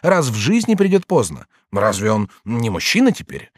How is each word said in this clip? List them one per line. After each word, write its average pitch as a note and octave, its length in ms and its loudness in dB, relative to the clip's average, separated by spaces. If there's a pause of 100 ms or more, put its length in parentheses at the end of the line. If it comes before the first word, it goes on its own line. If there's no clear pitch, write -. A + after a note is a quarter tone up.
раз F3 260 2
в A2+ 60 -2
жизни G#3+ 400 0
придёт F#3+ 320 2
поздно? F#2+ 400 -2 (260)
Разве G2+ 380 0
он G#2+ 180 0 (160)
не A#2 260 -4
мужчина G3+ 420 0
теперь? - 460 -14